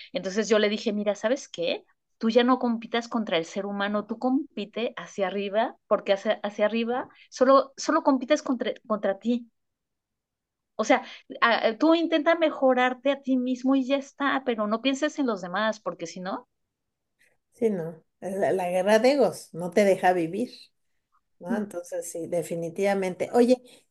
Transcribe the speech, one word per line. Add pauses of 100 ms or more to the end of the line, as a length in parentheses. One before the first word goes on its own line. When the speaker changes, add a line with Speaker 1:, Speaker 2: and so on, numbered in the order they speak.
(120)
Speaker 1:
Entonces
yo
le
dije,
"Mira,
¿sabes
qué? (340)
Tú
ya
no
compitas
contra
el
ser
humano,
tú
compite
hacia
arriba, (100)
porque
hacia,
hacia
arriba (220)
solo,
solo
compites
contra, (140)
contra
ti. (1300)
O
sea, (400)
a-,
a-,
tú
intenta
mejorarte
a
ti
mismo
y
ya
está,
pero
no
pienses
en
los
demás,
porque
si
no". (1040)
Speaker 2:
Sí,
no, (160)
es
la,
la
guerra
de
egos
no
te
deja
vivir, (880)
¿no?
Speaker 1:
Mm.
Speaker 2:
Entonces,
sí,
definitivamente.
Oye, (280)